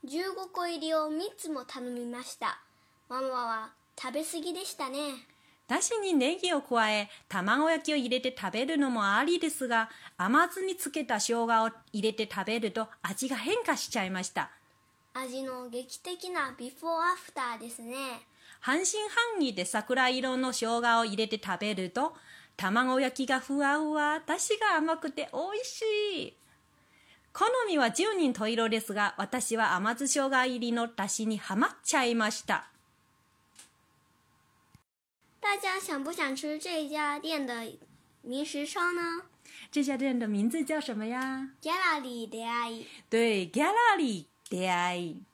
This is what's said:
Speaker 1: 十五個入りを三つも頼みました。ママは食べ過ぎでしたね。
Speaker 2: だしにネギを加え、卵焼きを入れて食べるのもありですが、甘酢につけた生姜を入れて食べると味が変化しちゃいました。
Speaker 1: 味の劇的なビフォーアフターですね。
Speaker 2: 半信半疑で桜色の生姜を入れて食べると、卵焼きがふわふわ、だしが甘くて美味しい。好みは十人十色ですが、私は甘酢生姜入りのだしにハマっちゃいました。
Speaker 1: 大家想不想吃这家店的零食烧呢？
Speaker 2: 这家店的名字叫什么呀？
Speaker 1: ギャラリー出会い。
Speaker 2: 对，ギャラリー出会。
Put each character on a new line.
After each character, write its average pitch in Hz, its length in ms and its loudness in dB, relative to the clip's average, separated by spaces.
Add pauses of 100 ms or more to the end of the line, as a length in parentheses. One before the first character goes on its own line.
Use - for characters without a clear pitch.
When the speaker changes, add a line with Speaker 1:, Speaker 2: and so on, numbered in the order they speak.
Speaker 1:
十 330 300 -4
五 381 140 -8
個 370 200 -4
入 330 120 -4
り 320 140 -2
を 311 160 0
三 349 260 -4
つ - 140 -10
も 269 160 -4
頼 247 240 -10
み 240 160 -6
ま 240 160 -8
し - 160 -12
た。 - 240 -4 (480)
マ 254 120 -4
マ 269 80 -2 (180)
は 220 240 -4 (280)
食 254 140 -6
べ 294 100 -2
過 330 160 -6
ぎ 339 140 -4
で 359 120 -6
し - 100 -8
た 277 120 -6
ね。 269 380 -6 (420)
Speaker 2:
だ 294 140 2
し 466 160 0
に 392 160 2
ネ 285 220 4
ギ 359 180 2
を 285 80 2
加 226 300 4
え、 208 180 0 (180)
卵 226 440 4
焼 311 140 2
き 302 60 2
を 302 40 4
入 254 140 2
れ 254 120 2
て 254 180 -2
食 196 140 -4
べ 240 140 0
る 320 100 0
の 277 140 2
も 202 240 2
あ 240 80 6
り 339 160 2
で 330 100 0
す 269 180 -4
が、 226 220 2 (260)
甘 240 320 6
酢 381 160 -4
に 381 120 -2
つ 311 160 -6
け 302 140 -2
た 226 140 0
生 233 280 0
姜 226 160 6
を 226 80 2 (200)
入 202 120 -2
れ 220 100 2
て 214 180 -4
食 196 140 -4
べ 226 140 0
る 220 120 -2
と 220 160 -4 (140)
味 202 260 -4
が 262 80 -4
変 339 280 -2
化 311 120 2
し - 140 -6
ち - 80 -2
ゃ 196 80 0
い 185 60 -4
ま 185 100 -2
し 185 80 -4
た。 - 220 -4 (640)
Speaker 1:
味 254 260 -6
の 254 280 -8
劇 247 320 -10
的 359 280 -8
な 285 260 -2
ビ 240 140 -10
フ - 160 -14
ォ 330 140 0
ー 349 140 2
ア - 20 0
フ - 180 -18
タ 247 220 -4
ー - 20 -12
で 226 140 -12
す 233 100 -14
ね。 247 460 -10 (320)
Speaker 2:
半 311 260 2
信 427 240 0
半 466 300 2
疑 254 160 2
で 180 100 -2
桜 247 440 2
色 254 280 0
の 254 160 0
生 233 280 0
姜 233 180 6
を 233 60 4
入 202 120 -2
れ 220 100 2
て 214 160 -2
食 185 180 -2
べ 208 120 0
る 185 160 -2
と、 277 240 -2 (440)
卵 254 440 2
焼 262 240 0
き - 20 -10
が 262 140 2
ふ 277 160 -2
わ 285 220 4
ふ 302 120 0
わ、 302 340 2
だ 349 140 0
し 427 180 2
が 415 200 4
甘 320 200 2
く 320 140 -4
て 294 220 -6
美 381 260 -2
味 508 100 -6
し - 120 -8 (480)
い。 - 40 -20 (1000)
好 381 120 2 (220)
み 349 100 2
は 240 140 4
十 415 220 0
人 311 200 4
十 214 140 -2
色 226 220 2
で 220 100 2
す 214 140 -8
が、 202 240 2
私 220 400 -2
は 208 180 4
甘 202 220 2
酢 277 100 -2
生 269 220 2
姜 262 160 4
入 247 140 -2
り 233 120 0
の 233 160 0
だ 202 220 -4
し - 160 -2
に 214 120 0
ハ 196 200 -4
マ 285 100 4
っ - 40 0 (120)
ち - 140 2
ゃ 262 80 4
い 240 100 2
ま 214 160 2
し - 140 -8
た。 - 240 -2 (2750)
Speaker 1:
大 403 160 2
家 392 220 -2
想 320 220 -4
不 302 120 -6
想 302 200 -2
吃 302 240 -4
这 311 300 -4
家 294 320 -2
店 294 260 -2
的 233 320 -8 (460)
零 269 200 -4
食 294 220 -4
烧 349 280 0
呢？ 339 300 -4 (460)
Speaker 2:
这 285 140 0
家 269 140 0
店 262 200 2
的 233 80 0
名 208 240 2
字 320 140 0
叫 311 160 0
什 247 180 -4
么 214 80 -4
呀？ 262 440 -4 (120)
Speaker 1:
ギ 302 80 -6
ャ 320 60 0
ラ 349 260 2
リ 240 240 -6
ー 214 40 -10
出 226 160 -8
会 233 340 -2
い。 226 60 -12 (240)
Speaker 2:
对， 220 420 4
ギ 240 100 4
ャ 302 40 6
ラ 427 320 6
リ 226 260 0
ー - 20 -16 (240)
出 185 160 0
会。 180 520 0 (160)